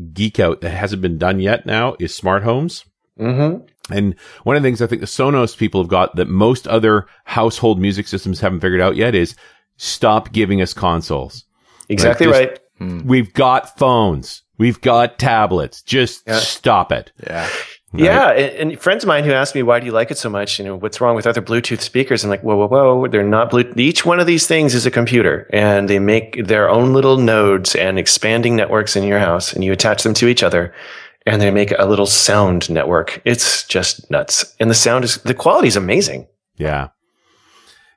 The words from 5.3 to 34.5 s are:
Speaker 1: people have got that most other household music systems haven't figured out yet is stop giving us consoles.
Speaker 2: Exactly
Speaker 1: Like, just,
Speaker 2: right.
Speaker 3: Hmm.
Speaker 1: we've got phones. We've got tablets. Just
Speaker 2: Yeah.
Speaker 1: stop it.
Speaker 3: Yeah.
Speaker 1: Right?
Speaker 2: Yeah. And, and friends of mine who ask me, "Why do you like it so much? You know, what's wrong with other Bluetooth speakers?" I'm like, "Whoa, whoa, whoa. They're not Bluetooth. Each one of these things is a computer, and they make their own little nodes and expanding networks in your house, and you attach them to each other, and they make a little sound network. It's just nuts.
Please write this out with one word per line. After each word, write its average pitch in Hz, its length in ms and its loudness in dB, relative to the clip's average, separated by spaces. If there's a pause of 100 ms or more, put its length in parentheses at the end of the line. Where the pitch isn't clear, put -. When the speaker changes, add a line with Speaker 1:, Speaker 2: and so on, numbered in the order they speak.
Speaker 1:
people 98 240 0
have 85 80 -2
got 92 260 0
that 90 140 -2
most 110 380 2
other 107 380 2 (200)
household 110 540 0
music 98 280 -2
systems 95 320 -6
haven't 92 220 -2
figured 90 200 0
out 95 140 0
yet 113 180 0
is 98 220 0 (420)
stop - 540 0
giving 101 300 0
us 90 120 -4
consoles. 82 720 -4 (440)
Speaker 2:
Exactly 120 380 2
Speaker 1:
Like, 147 80 6
just, 131 140 2
Speaker 2:
right. - 100 -16 (300)
Speaker 3:
Hmm. 87 180 -8
Speaker 1:
we've 123 260 2
got 131 440 0
phones. 110 640 0 (160)
We've 113 240 2
got 120 380 2
tablets. 104 640 0
Just 123 440 -2
Speaker 2:
Yeah. 110 140 -2
Speaker 1:
stop 107 520 0
it. - 200 -6 (140)
Speaker 3:
Yeah. 82 180 -8
Speaker 1:
Right? - 600 -6
Speaker 2:
Yeah. 202 280 4
And, 139 400 -2
and 139 100 -12
friends 220 220 0
of 214 40 -4
mine 151 180 2
who 147 80 0
ask 135 200 -2
me, 139 80 -2
"Why 120 180 2
do 123 60 -10
you 120 60 -8
like 113 180 0
it - 80 -8
so 120 120 -8
much? 101 280 -6
You 101 80 -8
know, 98 100 -10
what's 101 240 -8
wrong 120 160 2
with 107 120 -2
other 117 160 0
Bluetooth 113 380 -4
speakers?" 131 420 -2
I'm 104 80 -2
like, 98 100 -4
"Whoa, 110 140 0
whoa, 104 120 2
whoa. 127 400 2
They're 107 160 0
not 110 280 2
Bluetooth. 123 280 0
Each 143 260 0
one 175 140 2
of 175 60 2
these 170 220 2
things 156 260 2
is 123 140 0
a 120 40 -2
computer, 113 640 0
and 104 340 2
they 101 120 2
make 110 480 0
their 104 220 2
own 123 240 4
little 135 240 4
nodes 104 580 2
and 95 240 0
expanding 117 560 0
networks 107 400 0
in 98 80 0
your 101 160 0
house, 87 340 -2
and 92 100 -4
you 95 80 0
attach 101 300 0
them 110 140 0
to 120 120 2
each 123 140 4
other, 87 320 0 (540)
and 107 120 2
they 101 120 2
make 101 260 2
a 98 80 2
little 101 220 2
sound 98 640 2
network. 82 540 -2
It's - 420 -2
just - 420 -4
nuts. - 500 -4